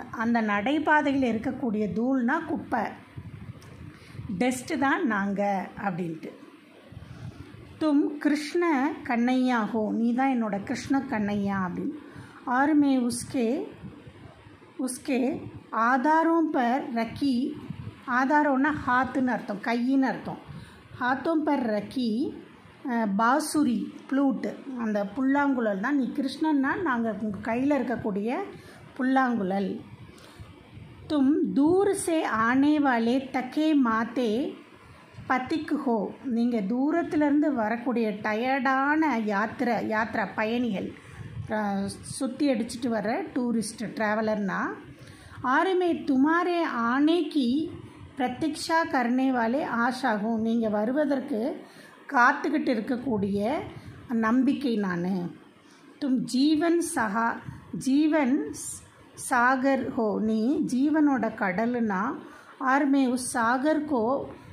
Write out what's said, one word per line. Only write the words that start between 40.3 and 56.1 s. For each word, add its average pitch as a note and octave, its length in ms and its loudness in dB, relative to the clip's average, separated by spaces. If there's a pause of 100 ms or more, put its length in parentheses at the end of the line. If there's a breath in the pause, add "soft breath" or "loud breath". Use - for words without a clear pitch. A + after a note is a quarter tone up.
பயணிகள், A3 580 -2 (560 loud breath)
அஹ், G3+ 380 -2
சுத்தி C4+ 640 -2
அடிச்சிட்டு A#3 380 -2
வர A3+ 340 -2 (120)
டூரிஸ்ட், A#3 500 -2 (100)
டிராவலர்னா. G#3+ 680 0 (840 loud breath)
"ஆர் E4 340 2
மே F4 180 2
துமாரே E4 680 2
ஆனே D4 680 2
கி C4 200 0 (680 loud breath)
பிரதீக்ஷா D4+ 640 0 (120)
கர்னே B3+ 400 2
வாலே A#3+ 340 2
ஆஷா A#3+ 520 0
ஹூ," A3 220 -2
நீங்க A3+ 300 0
வருவதற்கு C4 720 0 (680 loud breath)
காத்துக்கிட்டு C#4+ 680 2
இருக்கக்கூடிய G#3 640 -2 (680 loud breath)
நம்பிக்கை A#3 680 2
நானு. F3+ 540 -2 (680 loud breath)
"தும் B3+ 260 0